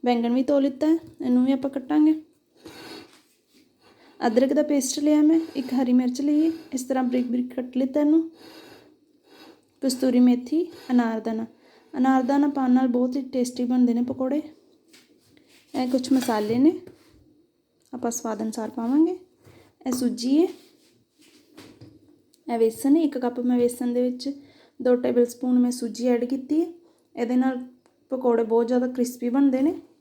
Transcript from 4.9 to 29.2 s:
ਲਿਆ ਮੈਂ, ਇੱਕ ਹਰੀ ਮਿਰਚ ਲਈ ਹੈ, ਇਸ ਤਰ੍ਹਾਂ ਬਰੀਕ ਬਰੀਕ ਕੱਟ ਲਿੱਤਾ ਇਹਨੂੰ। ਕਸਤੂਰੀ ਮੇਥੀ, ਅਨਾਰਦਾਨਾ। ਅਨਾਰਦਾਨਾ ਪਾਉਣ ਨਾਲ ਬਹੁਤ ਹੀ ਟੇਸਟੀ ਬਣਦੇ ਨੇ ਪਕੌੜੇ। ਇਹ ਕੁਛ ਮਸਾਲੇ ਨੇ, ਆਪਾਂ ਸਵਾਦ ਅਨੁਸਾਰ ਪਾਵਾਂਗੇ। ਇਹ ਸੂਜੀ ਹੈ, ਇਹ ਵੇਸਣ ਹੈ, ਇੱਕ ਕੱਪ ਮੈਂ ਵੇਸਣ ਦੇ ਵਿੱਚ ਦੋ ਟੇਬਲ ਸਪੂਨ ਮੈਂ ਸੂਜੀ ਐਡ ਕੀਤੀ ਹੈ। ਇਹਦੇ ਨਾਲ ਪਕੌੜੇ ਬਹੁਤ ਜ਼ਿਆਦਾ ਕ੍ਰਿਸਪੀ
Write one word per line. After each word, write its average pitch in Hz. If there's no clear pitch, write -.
ਲਿਆ 302
ਮੈਂ, 320
ਇੱਕ 254
ਹਰੀ 247
ਮਿਰਚ 247
ਲਈ 294
ਹੈ, 330
ਇਸ 262
ਤਰ੍ਹਾਂ 254
ਬਰੀਕ 247
ਬਰੀਕ 247
ਕੱਟ 247
ਲਿੱਤਾ 269
ਇਹਨੂੰ। 320
ਕਸਤੂਰੀ 254
ਮੇਥੀ, 247
ਅਨਾਰਦਾਨਾ। 226
ਅਨਾਰਦਾਨਾ 262
ਪਾਉਣ 269
ਨਾਲ 254
ਬਹੁਤ 247
ਹੀ 277
ਟੇਸਟੀ 247
ਬਣਦੇ 247
ਨੇ 233
ਪਕੌੜੇ। 262
ਇਹ 254
ਕੁਛ 254
ਮਸਾਲੇ 233
ਨੇ, 285
ਆਪਾਂ 247
ਸਵਾਦ 220
ਅਨੁਸਾਰ 220
ਪਾਵਾਂਗੇ। 277
ਇਹ 254
ਸੂਜੀ 247
ਹੈ, 370
ਇਹ 240
ਵੇਸਣ 226
ਹੈ, 330
ਇੱਕ 285
ਕੱਪ 247
ਮੈਂ 247
ਵੇਸਣ 240
ਦੇ 247
ਵਿੱਚ 247
ਦੋ 247
ਟੇਬਲ 247
ਸਪੂਨ 247
ਮੈਂ 247
ਸੂਜੀ 240
ਐਡ 240
ਕੀਤੀ 269
ਹੈ। 349
ਇਹਦੇ 240
ਨਾਲ 254
ਪਕੌੜੇ 247
ਬਹੁਤ 226
ਜ਼ਿਆਦਾ 247
ਕ੍ਰਿਸਪੀ 247